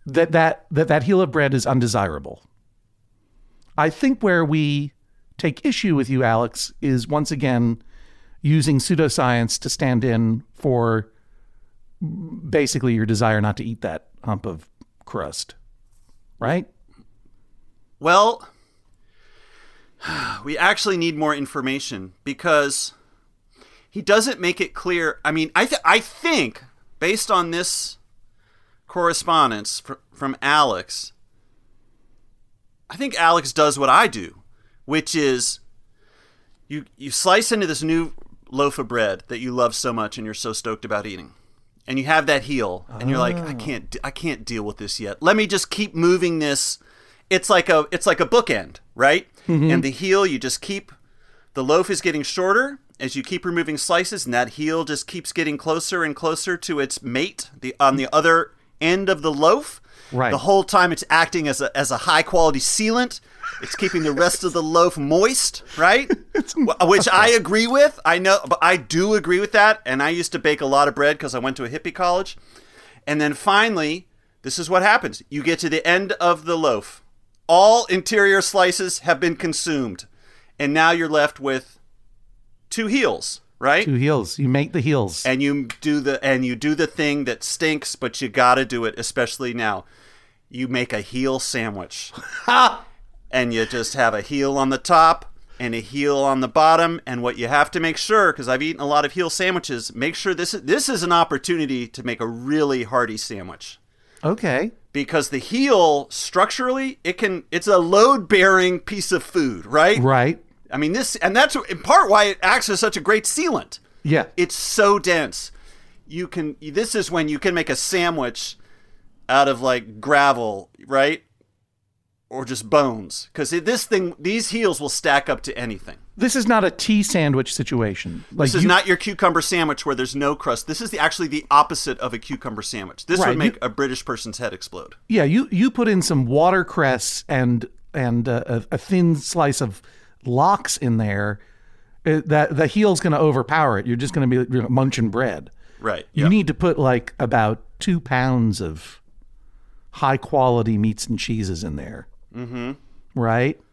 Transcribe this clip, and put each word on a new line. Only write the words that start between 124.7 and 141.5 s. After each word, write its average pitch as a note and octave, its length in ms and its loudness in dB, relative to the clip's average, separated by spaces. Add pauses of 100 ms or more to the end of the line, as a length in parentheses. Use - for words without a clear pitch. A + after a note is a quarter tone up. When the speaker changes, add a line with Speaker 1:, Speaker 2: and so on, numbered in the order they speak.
Speaker 2:
will C#3+ 80 -4
stack C#3+ 400 0
up C3 140 -4
to - 140 -10
anything. A2+ 400 -10 (200)
Speaker 1:
This A3+ 180 0
is A#3 120 0
not A3 180 4
a F3 60 0
tea G#3 320 0
sandwich C#3+ 500 0
situation. G#2+ 800 -4
Like, D3 160 0
Speaker 2:
This B2 80 0
is E3+ 80 2
Speaker 1:
you G3+ 40 6
Speaker 2:
not F3+ 200 4
your F3+ 100 2
cucumber F3 440 0
sandwich D#3+ 440 -2
where C#3+ 100 0
there's B2+ 200 -4
no C#3+ 200 0
crust. A#2+ 300 -4
This D#3 160 -6
is A3+ 80 -10
the, G#3+ 80 -8
actually D#3+ 300 -2
the D3 240 -6
opposite D3 480 4
of A2+ 140 -6
a A#2+ 60 -6
cucumber A#2 440 -10
sandwich. - 420 -12
This F3+ 140 2
Speaker 1:
Right, F3+ 100 4
Speaker 2:
would - 80 0
make F#3+ 160 2
Speaker 1:
you - 80 -20
Speaker 2:
a B2 80 -4
British C3 340 -4
person's A2+ 360 -8
head A#2 140 -6
explode. - 420 -16 (120)
Speaker 1:
Yeah, G#3+ 160 4
you, G#3 280 2
you G#3 180 2
put A#3 180 0
in F#3+ 140 2
some C#3 240 0
watercress D3+ 1040 0
and, B2 380 0 (260)
and, A#2+ 340 -2
uh, A#2 200 -2
a, A2+ 240 -4
a D3+ 60 -2
thin F3 380 2
slice C#3+ 460 -2
of G#2+ 200 -6 (440)
lox C#3+ 520 0
in A#2+ 200 0
there, G#2 420 -2 (680)